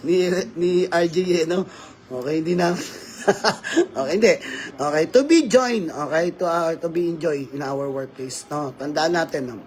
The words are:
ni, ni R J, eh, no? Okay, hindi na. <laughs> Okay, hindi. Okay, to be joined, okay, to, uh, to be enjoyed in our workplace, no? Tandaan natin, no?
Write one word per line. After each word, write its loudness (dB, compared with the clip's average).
ni, 2
ni 2
R 2
J, -2
eh, 2
no? 0
Okay, -2
hindi 0
na. 2
<laughs> -2
Okay, -2
hindi. 6
Okay, 2
to 8
be 6
joined, 2
okay, 0
to, -2
uh, 2
to -6
be 0
enjoyed -2
in -8
our -4
workplace, -10
no? -6
Tandaan 0
natin, -2
no? -12